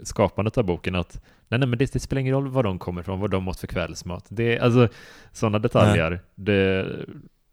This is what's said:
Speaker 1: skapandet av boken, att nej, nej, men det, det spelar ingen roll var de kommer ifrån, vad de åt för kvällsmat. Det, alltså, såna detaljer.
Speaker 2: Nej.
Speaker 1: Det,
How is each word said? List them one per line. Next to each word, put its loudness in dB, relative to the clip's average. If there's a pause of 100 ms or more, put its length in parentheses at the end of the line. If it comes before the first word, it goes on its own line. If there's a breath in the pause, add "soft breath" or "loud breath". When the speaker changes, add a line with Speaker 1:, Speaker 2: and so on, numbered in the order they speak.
Speaker 1:
skapandet 0
av 2
boken, -2
att -4 (260 soft breath)
nej, 0
nej, 2
men 0
det, 0
det -2
spelar -4
ingen 0
roll 0
var 0
de 0
kommer -6
ifrån, -4
vad -2
de -2
åt -8
för -10
kvällsmat. -6
Det, -2
alltså, 6 (440 loud breath)
såna 0
detaljer. 4
Speaker 2:
Nej. -4 (140)
Speaker 1:
Det, 2 (680)